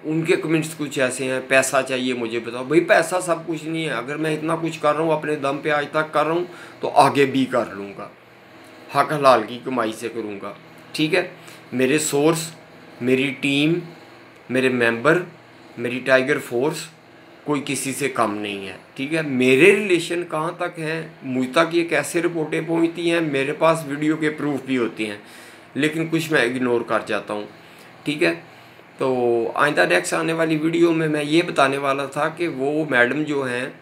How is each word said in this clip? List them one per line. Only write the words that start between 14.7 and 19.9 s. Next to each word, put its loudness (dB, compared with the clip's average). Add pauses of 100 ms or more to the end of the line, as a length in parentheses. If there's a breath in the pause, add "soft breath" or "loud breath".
मेरी -4
टाइगर 2
फोर्स, -4 (580)
कोई 0
किसी -4
से -2
कम 0
नहीं -6
है, -14 (180)
ठीक -6
है। -2
मेरे 6
रिलेशन 0